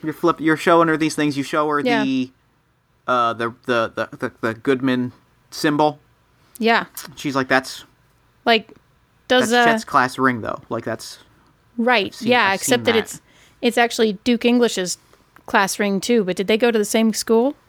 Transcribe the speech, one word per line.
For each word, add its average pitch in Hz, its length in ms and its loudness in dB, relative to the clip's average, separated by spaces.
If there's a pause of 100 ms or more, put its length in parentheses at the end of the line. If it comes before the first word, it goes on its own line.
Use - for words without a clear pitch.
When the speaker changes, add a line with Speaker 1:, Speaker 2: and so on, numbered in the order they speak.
Speaker 1:
you're 156 100 -6
flip-, 160 280 0
you're 156 160 2
showing 165 320 4
her 156 80 0
these 151 180 -2
things. 147 240 -2
You 139 60 -4
show 151 240 -2
her 147 120 0
Speaker 2:
Yeah. 139 240 0
Speaker 1:
the, 131 260 -2 (760)
uh, 120 280 0
the, 117 200 -4 (120)
the, 117 280 0
the, - 220 -6
the, - 240 -8
the 113 140 -2
Goodman 127 580 -2 (380)
symbol. 147 480 0 (600)
Speaker 2:
Yeah. 226 280 0 (300)
Speaker 1:
She's 143 200 -6
like, 131 120 -2
"That's, 131 360 -2 (600)
Speaker 2:
Like, 226 300 0 (540)
does, 247 220 2
Speaker 1:
that's 240 180 4
Speaker 2:
uh, 233 40 4
Speaker 1:
Chet's 220 120 -2
class 127 340 0
ring, 127 240 0
though. - 260 -8
Like, 117 160 -6
that's, - 340 -10 (580)
Speaker 2:
Right, 233 320 0
Speaker 1:
I've - 60 -14
seen, 233 140 -6
Speaker 2:
yeah, 240 200 4
Speaker 1:
I've 196 120 0
Speaker 2:
except 247 200 0
Speaker 1:
seen 220 40 -10
Speaker 2:
that 233 80 2
Speaker 1:
that." 226 60 2
Speaker 2:
it's, - 220 -8 (420)
it's 240 160 0
actually 233 360 2 (100)
Duke 240 200 2
English's 233 540 2 (480)
class 196 320 0
ring, 196 220 0
too. 233 240 2
But 180 120 -4
did 196 100 -4
they 214 120 2
go 240 120 2
to 226 80 0
the 208 60 0
same 220 280 2
school? 233 420 0 (140)